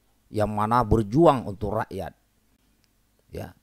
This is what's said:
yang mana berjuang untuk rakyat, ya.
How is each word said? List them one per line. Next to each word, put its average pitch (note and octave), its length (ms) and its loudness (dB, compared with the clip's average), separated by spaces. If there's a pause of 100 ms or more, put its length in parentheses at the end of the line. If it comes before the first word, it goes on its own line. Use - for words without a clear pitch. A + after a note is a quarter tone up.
(340)
yang G#2 160 0
mana G#2+ 320 0
berjuang A#2 640 2
untuk G2+ 320 -6
rakyat, F#2 320 -8 (1200)
ya. - 320 -14